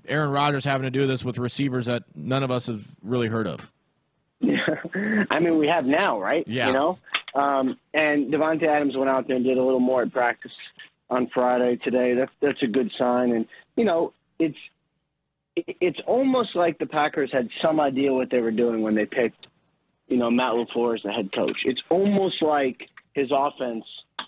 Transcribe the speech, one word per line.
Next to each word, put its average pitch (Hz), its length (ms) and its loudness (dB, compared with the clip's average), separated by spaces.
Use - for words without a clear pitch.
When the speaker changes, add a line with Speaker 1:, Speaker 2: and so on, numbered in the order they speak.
Speaker 1:
Aaron 143 260 -2
Rodgers 143 340 0
having 135 180 0
to 131 80 -4
do 135 160 2
this 131 160 -2
with 123 140 -4
receivers 127 480 -2
that 120 180 -2
none 135 300 -2
of 127 80 -2
us 123 160 -2
have 110 180 -8
really 117 280 0
heard 110 180 -2
of? 69 240 -10
Speaker 2:
<laughs> - 0 -
I 208 1000 -2
mean, 165 180 2
we 151 100 2
have 160 180 2
now, 147 340 2
right? 117 260 -2
Speaker 1:
Yeah. 120 220 -2
Speaker 2:
You 131 60 2
know? 156 260 0
Um, 135 420 0
and 147 400 2
Davante 156 300 0
Adams 147 320 2
went 135 140 0
out 131 180 0
there 131 80 0
and 123 100 0
did 127 140 2
a 127 40 2
little 131 160 2
more 127 220 2
at 110 100 -2
practice 120 400 -2
on 123 220 0
Friday 123 520 2
today. 123 320 2
That's, 131 160 0
that's 143 220 0
a 131 40 0
good 117 300 0
sign. 123 340 2
And, 113 140 0
you 233 100 2
know, 170 280 0
it's, 156 180 0
it, 170 240 -8
it's 175 280 0
almost 247 480 2
like 170 240 0
the 151 80 -4
Packers 151 440 0
had 123 180 0
some 156 180 2
idea 139 320 2
what 127 200 0
they 127 80 2
were 113 120 0
doing 113 300 0
when 107 140 2
they 107 100 2
picked, - 400 -2
you 131 100 0
know, 120 140 2
Matt 123 220 2
LaFleur 117 420 -2
as 104 80 -8
the 101 80 -4
head 107 200 -4
coach. - 320 -2
It's 127 260 -2
almost 196 520 2
like 147 480 0
his 135 180 -2
offense, 135 540 -2